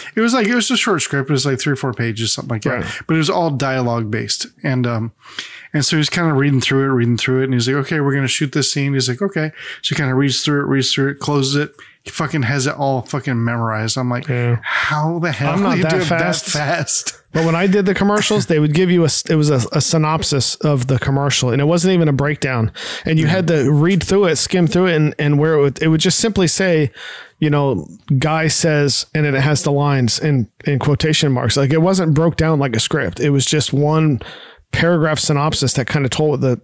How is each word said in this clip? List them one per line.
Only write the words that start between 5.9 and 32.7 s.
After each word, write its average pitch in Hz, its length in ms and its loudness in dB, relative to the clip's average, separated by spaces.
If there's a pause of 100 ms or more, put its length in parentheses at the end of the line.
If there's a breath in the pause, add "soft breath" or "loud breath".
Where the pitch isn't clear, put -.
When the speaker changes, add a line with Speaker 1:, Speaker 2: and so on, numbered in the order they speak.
Speaker 1:
he's 151 140 0
kinda 165 240 0
reading 135 260 2
through 135 240 0
it, 135 100 0
reading 120 220 2
through 127 240 0
it, 131 40 0
and 131 100 0
he's 117 120 0
like, 131 100 0 (100)
"Okay, 160 140 -2
we're 139 140 0
gonna 139 140 0
shoot 135 240 -2
this 151 180 0
scene." 139 220 -2
He's 131 160 0
like, 123 140 -4
"Okay." 156 300 -4 (280 loud breath)
So - 140 -4
he 143 40 -2
kinda 131 160 0
reads 135 280 0
through 143 180 0
it, 139 60 -4
reads 135 260 0
through 139 200 0
it, 139 60 -14
closes 139 360 0
it. 147 160 -2 (320 loud breath)
He - 80 -16
fucking 160 320 -4
has 127 240 -2
it 143 80 -2
all 135 260 -2
fucking 131 420 -4
memorized. 113 540 -2
I'm 127 140 -2
like, 123 180 -4
Speaker 2:
Yeah. 120 340 0
Speaker 1:
"How 156 560 -2
the 165 140 -2
hell 139 200 -2
Speaker 2:
I'm 170 60 0
Speaker 1:
do 196 40 2
Speaker 2:
not 190 160 0
Speaker 1:
you - 60 0
Speaker 2:
that 160 80 0
Speaker 1:
do - 40 0
it - 40 0
that - 60 -2 (140)
Speaker 2:
fast. 170 300 -2
Speaker 1:
fast?" 151 680 -4 (140)
Speaker 2:
But 165 140 0
when 165 80 2
I 175 120 2
did 196 200 2
the 196 80 2
commercials, 208 520 0
they 160 120 2
would 151 160 2
give 180 160 2
you 175 140 4
a - 20 4
s-, - 240 0
it 160 60 4
was 151 120 4
a, 135 140 2 (100)
a 151 80 2
synopsis 156 760 0
of 139 320 0
the 135 100 2
commercial, 139 500 0
and 120 140 0
it - 20 2
wasn't 175 300 2
even 170 140 4
a 147 40 2
breakdown. 139 580 -2 (360 loud breath)
And 160 120 2
you 160 60 2
Speaker 1:
Yeah. 151 80 2
Speaker 2:
had 185 160 0
to 143 240 2
read 160 320 2
through 196 220 2
it, 160 100 2
skim 180 300 2
through 180 220 2
it, 165 80 2
and, 151 220 2
and 147 200 2
where 160 160 2
it 147 80 4
would, 139 200 0
it 160 60 2
would 160 140 2
just - 160 0
simply 196 300 0
say, 165 420 2 (480 loud breath)
you 151 100 2
know, 139 400 0 (300)
"Guy 160 300 0
says," 147 680 0
and 156 100 0
then 143 100 0
it 135 60 0
has 143 220 2
the 147 100 0
lines 143 460 2
in, 139 300 0 (180)
in 143 140 2
quotation 147 520 0
marks. 123 240 0
Like, 139 160 2
it 160 80 4
wasn't 180 320 2
broke 160 240 2
down 160 220 2
like 135 180 0